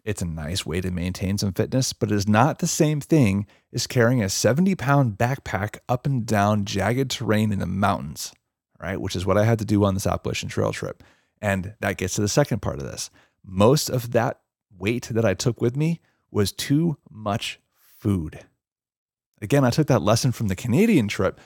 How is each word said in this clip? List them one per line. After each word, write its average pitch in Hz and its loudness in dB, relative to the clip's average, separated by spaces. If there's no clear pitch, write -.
It's 107 -6
a 92 -2
nice 80 -6
way 87 -4
to 87 -4
maintain 92 -2
some 101 -2
fitness, 127 0
but 107 -4
it 107 2
is 101 0
not 113 4
the - -2
same 151 0
thing 135 2
as 123 -4
carrying 123 4
a 95 0
seventy 165 2
pound 131 2
backpack 117 -4
up - -2
and 135 -2
down 104 2
jagged 110 -2
terrain 107 0
in 95 -2
the 92 -4
mountains, 92 -4
right? 92 -6
Which - -6
is 92 -4
what 95 2
I 104 4
had 113 4
to 104 -6
do 101 4
on 98 2
this 95 -4
Appalachian - -4
Trail - -2
trip. - -10
And 98 -2
that 101 -4
gets 92 -4
to 107 0
the 104 2
second 117 0
part 71 -6
of 69 -8
this. - -10
Most 104 4
of 120 -4
that 117 -2
weight 110 -4
that 113 0
I 98 2
took - -2
with 123 0
me 160 -2
was 101 0
too 156 0
much 107 -6
food. - -4
Again, 139 2
I 123 4
took 147 2
that 117 4
lesson 113 2
from 113 -4
the 98 0
Canadian 147 2
trip 95 -2